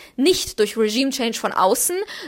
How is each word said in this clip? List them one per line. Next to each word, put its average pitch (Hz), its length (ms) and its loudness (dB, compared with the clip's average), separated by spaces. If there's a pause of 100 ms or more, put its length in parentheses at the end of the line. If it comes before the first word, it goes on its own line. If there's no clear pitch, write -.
(160)
Nicht 349 440 0
durch 208 180 0
Regime 226 320 0
Change 233 280 -4
von - 140 -4
außen, 247 460 2 (300)